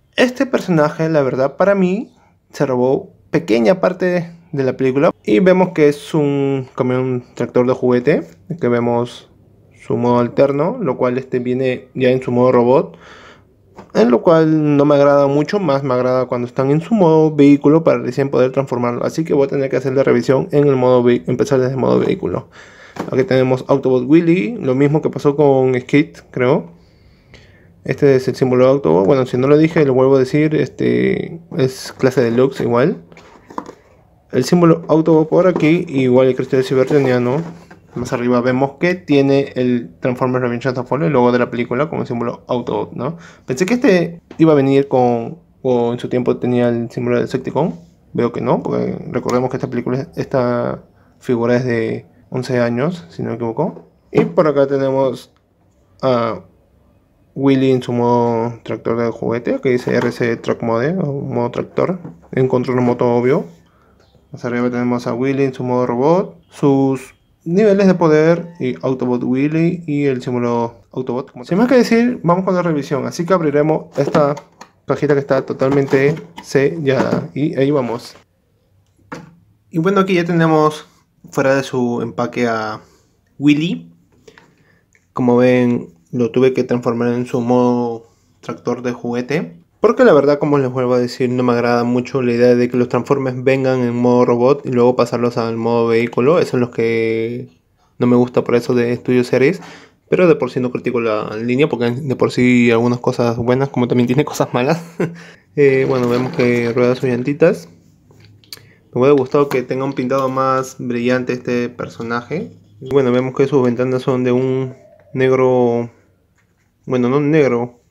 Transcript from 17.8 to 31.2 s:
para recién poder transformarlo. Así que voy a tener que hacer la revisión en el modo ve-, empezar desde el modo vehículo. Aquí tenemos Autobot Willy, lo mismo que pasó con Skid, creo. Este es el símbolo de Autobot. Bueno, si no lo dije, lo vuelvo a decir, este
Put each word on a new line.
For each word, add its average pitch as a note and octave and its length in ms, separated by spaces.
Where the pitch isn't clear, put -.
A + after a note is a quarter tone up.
para C3 140
recién B2+ 320
poder C3 220
transformarlo. A#2+ 520
Así B2+ 200
que E3+ 100
voy C#3 120
a C3+ 40
tener C3+ 200
que C#3 80
hacer C3 160
la C3+ 100
revisión C3 480
en D3 160
el C3+ 80
modo B2+ 260
ve-, B2 240
empezar C3 340
desde B2+ 120
el C3+ 80
modo B2 180
vehículo. - 520
Aquí C3 120
tenemos B2+ 440
Autobot B2+ 380
Willy, F3 540
lo B2+ 160
mismo D3 260
que - 80
pasó C#3+ 260
con C3+ 440
Skid, D3 380
creo. C3 440
Este C#3 320
es C3 120
el B2+ 80
símbolo B2+ 300
de C3 60
Autobot. D#3 360
Bueno, C3 180
si B2 120
no C3 100
lo D3 100
dije, D#3+ 280
lo B2+ 100
vuelvo C3+ 220
a - 20
decir, D3 340
este B2+ 880